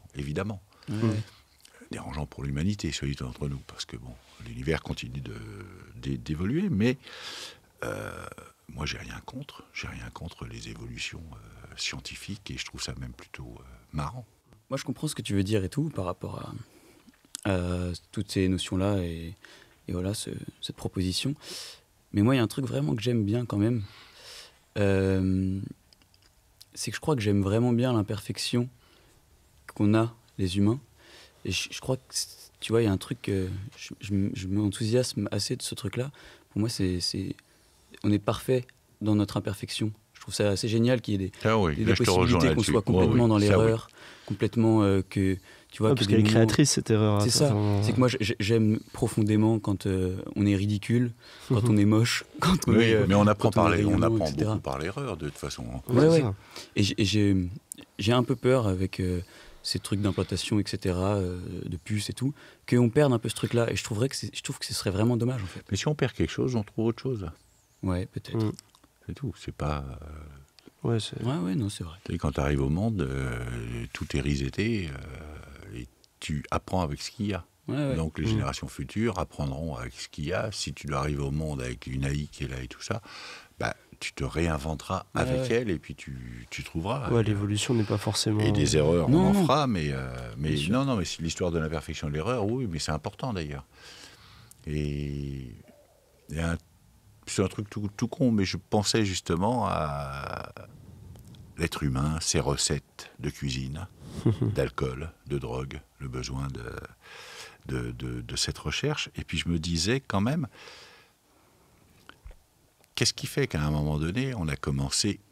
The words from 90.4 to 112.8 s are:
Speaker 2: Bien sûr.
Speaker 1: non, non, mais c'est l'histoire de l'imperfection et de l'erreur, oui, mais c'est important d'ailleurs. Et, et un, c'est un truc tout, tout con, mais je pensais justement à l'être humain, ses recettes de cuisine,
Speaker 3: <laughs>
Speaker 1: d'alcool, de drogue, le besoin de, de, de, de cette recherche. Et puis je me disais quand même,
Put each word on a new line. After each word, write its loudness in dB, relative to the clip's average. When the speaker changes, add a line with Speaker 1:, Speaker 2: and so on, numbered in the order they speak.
Speaker 2:
Bien 2
sûr. 0
Speaker 1:
non, 2
non, 0
mais 0
c'est -8
l'histoire -2
de 0
l'imperfection -4
et -2
de -4
l'erreur, -2
oui, -2
mais -6
c'est -4
important -6
d'ailleurs. -6
Et, -4
et -4
un, 0
c'est 0
un 2
truc -6
tout, -6
tout -2
con, 2
mais 4
je -2
pensais 2
justement 0
à -4
l'être -2
humain, 0
ses 0
recettes -2
de -6
cuisine, -6
Speaker 3:
<laughs> 0
Speaker 1:
d'alcool, -4
de -4
drogue, -8
le -10
besoin -6
de, -10
de, -6
de, -8
de -10
cette -4
recherche. -4
Et -8
puis -6
je -4
me 0
disais 0
quand -2
même, 0